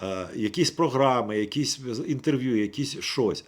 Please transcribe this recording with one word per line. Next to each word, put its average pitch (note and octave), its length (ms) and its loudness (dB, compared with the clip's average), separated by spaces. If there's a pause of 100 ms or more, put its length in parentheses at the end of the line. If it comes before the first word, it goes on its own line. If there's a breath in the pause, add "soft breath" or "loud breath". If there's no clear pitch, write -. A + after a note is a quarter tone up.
Е, F#2 320 -6
якісь A2 360 0
програми, B2+ 680 2
якісь A#2+ 400 -2 (280)
інтерв'ю, B2+ 540 2
якісь C3+ 380 -4
щось. - 480 0